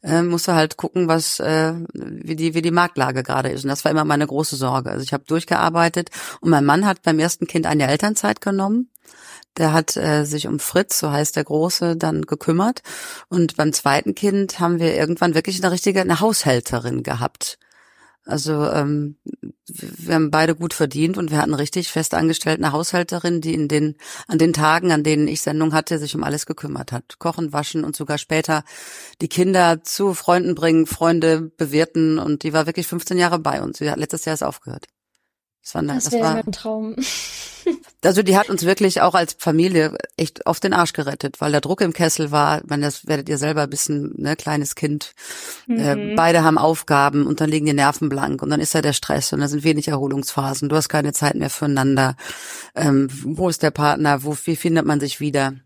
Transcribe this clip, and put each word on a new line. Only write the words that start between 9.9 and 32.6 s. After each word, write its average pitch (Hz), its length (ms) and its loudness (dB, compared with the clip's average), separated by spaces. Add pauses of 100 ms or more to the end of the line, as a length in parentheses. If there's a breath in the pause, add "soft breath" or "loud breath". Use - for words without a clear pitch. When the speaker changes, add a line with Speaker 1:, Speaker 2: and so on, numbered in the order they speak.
Speaker 1:
äh, 151 260 2
sich 147 220 -4
um 147 140 -2
Fritz, - 380 0
so 156 120 -2
heißt 147 260 0
der 151 80 -2
Große, 165 520 0
dann 156 260 -2
gekümmert. 170 580 0 (480 loud breath)
Und 170 280 0
beim 151 180 0
zweiten 143 400 -2
Kind 196 440 0
haben 170 220 0
wir 160 160 2
irgendwann 165 380 0
wirklich 185 280 -2
eine 190 80 2
richtige, 190 300 0
eine 180 200 0
Haushälterin 127 840 0
gehabt. - 560 -6 (680 soft breath)
Also, 151 460 -2
ähm, 147 460 -2 (500)
wir - 480 -8
haben 156 160 2
beide 160 240 4
gut 165 200 -6
verdient 156 420 0
und 175 140 -4
wir 151 80 0
hatten 151 160 0
richtig 151 360 -4
fest - 220 -4
angestellt 160 460 0
eine 156 140 0
Haushälterin, 175 680 -2
die 160 140 -4
in 151 140 -2
den, 151 280 0 (300 loud breath)
an 165 100 -2
den 160 160 4
Tagen, 160 400 2
an 151 100 4
denen 151 260 2
ich 156 120 -4
Sendung 156 320 0
hatte, 156 260 0
sich 147 160 -6
um 156 80 -4
alles 147 220 -4
gekümmert 139 480 -8
hat. - 260 -12
Kochen, 165 360 -4
waschen 151 300 -2
und 151 120 -6
sogar 147 220 -4
später 156 460 -2 (580 loud breath)
die 160 60 -4
Kinder 180 540 4
zu 196 300 -2
Freunden 180 420 2
bringen, 160 300 4
Freunde 165 560 2
bewirten 160 800 0
und 147 240 -2
die 160 100 -4
war 151 140 2